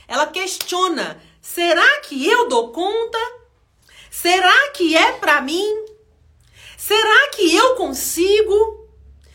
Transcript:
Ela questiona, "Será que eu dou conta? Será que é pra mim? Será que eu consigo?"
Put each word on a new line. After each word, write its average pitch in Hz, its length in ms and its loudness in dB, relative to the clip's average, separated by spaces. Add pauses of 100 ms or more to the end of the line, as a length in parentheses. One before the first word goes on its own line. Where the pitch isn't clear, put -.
Ela 277 200 -2
questiona, 349 960 -6 (180)
"Será 349 600 0
que 277 280 -6
eu 480 200 2
dou 240 220 0
conta? 453 480 -4 (920)
Será 381 600 2
que 320 240 0
é 392 180 4
pra 339 280 0
mim? 415 460 -4 (920)
Será 440 520 2
que 339 260 0
eu 508 220 4
consigo?" 403 1120 0 (440)